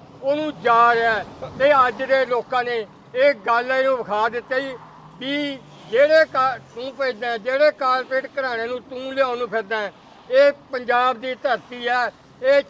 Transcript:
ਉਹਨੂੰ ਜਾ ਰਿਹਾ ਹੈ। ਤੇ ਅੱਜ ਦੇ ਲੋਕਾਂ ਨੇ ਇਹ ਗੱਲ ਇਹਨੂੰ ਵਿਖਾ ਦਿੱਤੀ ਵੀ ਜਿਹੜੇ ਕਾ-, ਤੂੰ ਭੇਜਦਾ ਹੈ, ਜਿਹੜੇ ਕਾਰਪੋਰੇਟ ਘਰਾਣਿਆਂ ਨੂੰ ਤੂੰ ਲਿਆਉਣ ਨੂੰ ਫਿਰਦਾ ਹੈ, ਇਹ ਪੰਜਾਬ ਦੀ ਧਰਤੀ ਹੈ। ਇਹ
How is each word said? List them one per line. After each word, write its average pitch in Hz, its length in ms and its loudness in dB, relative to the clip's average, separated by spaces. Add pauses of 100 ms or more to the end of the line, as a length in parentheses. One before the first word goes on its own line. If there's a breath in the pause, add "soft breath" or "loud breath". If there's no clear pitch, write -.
(240)
ਉਹਨੂੰ 294 380 -4
ਜਾ 233 340 4
ਰਿਹਾ 226 180 0
ਹੈ। 196 120 -4 (340)
ਤੇ 269 280 4
ਅੱਜ 240 160 -4
ਦੇ 262 220 2
ਲੋਕਾਂ 247 380 -2
ਨੇ 233 220 -4 (300)
ਇਹ 277 180 4
ਗੱਲ 240 380 -2
ਇਹਨੂੰ 262 260 2
ਵਿਖਾ 214 320 -2
ਦਿੱਤੀ 262 460 -6 (440)
ਵੀ 277 400 -6 (320)
ਜਿਹੜੇ 302 340 4
ਕਾ-, 262 320 -2 (180)
ਤੂੰ 254 200 -10
ਭੇਜਦਾ 240 320 -4
ਹੈ, 233 100 -4
ਜਿਹੜੇ 269 340 2
ਕਾਰਪੋਰੇਟ 262 540 -2
ਘਰਾਣਿਆਂ 247 420 -6
ਨੂੰ 247 140 -8
ਤੂੰ 262 320 -12
ਲਿਆਉਣ 262 240 0
ਨੂੰ 240 120 -6
ਫਿਰਦਾ 214 300 -4
ਹੈ, 202 140 -8 (360)
ਇਹ 277 220 6 (200)
ਪੰਜਾਬ 247 460 0
ਦੀ 254 180 -8
ਧਰਤੀ 240 520 -6
ਹੈ। 240 240 -2 (320)
ਇਹ 277 260 4